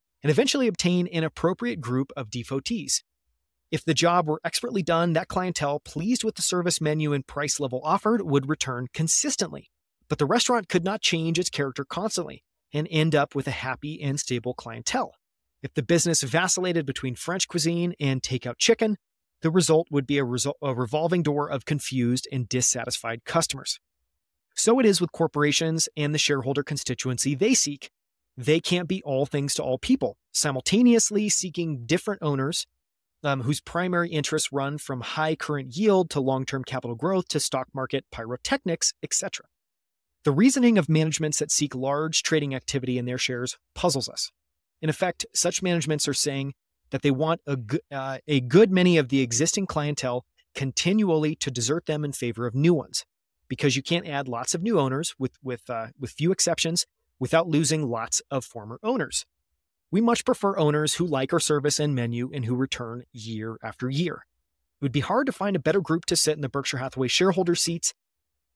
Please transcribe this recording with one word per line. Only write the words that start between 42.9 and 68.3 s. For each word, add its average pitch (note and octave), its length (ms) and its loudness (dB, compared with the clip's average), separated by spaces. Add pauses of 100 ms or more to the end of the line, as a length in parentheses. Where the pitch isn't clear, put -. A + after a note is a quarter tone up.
in B2 80 -2
their B2 120 -2
shares B2 400 -4 (160)
puzzles C#3 340 0
us. - 240 -8 (500)
In D#3 80 0
effect, - 440 -2
such - 300 0
managements D#3+ 440 0
are C#3+ 60 0
saying C#3 400 -2 (380)
that C3 100 -4
they C#3+ 100 4
want D#3+ 360 0
a C#3 100 -2
g-, A#2 220 -4 (120)
uh, C3+ 360 -6
a C#3+ 140 2
good F#3 300 6
many F3+ 260 6
of C3 120 2
the C3+ 120 4
existing C3+ 440 0
clientele C#3+ 600 -4 (280)
continually D#3+ 840 2
to - 120 -6
desert B2+ 360 -2
them D3+ 180 -2
in C#3+ 80 -4
favor A#2+ 340 -4
of A2+ 80 -4
new D#3 200 6
ones, - 320 -2 (420)
because C3 280 0
you C3+ 60 -2
can't E3+ 260 -2
add C#3+ 200 -4
lots A#2+ 260 -4
of E3+ 80 -4
new G#3 180 2
owners C3+ 380 0
with, C3 240 -4
with, B2 280 -8
uh, A2+ 180 -6 (120)
with C3 120 -8
few E3 200 0
exceptions E3+ 540 0 (340)
without E3 280 2
losing D3+ 420 2
lots A#2 400 -4
of C3+ 140 -4
former A2 400 -14
owners. A3 420 -2 (640)
We F#3+ 120 2
much A#3 220 4
prefer G3+ 340 0
owners D3+ 360 2
who F3 120 0
like C3+ 280 0
our E3+ 60 4
service D3 400 2
and D3 160 0
menu A#2+ 360 -2
and C3+ 140 -4
who B2 100 -2
return B2 560 -4
year A2 520 -8
after B2 260 -6
year. D3 360 -4 (540)
It C#3+ 60 -2
would B2 80 -2
be C#3+ 80 2
hard B3 240 0
to - 80 -2
find G3 220 -2
a E3 40 -2
better E3 220 2
group E3 240 -2
to F3 100 0
sit D3+ 200 2
in D3+ 60 -8
the C3+ 80 -4
Berkshire C#3 280 -4
Hathaway B2+ 300 -2
shareholder F3 480 2
seats - 380 -2 (640)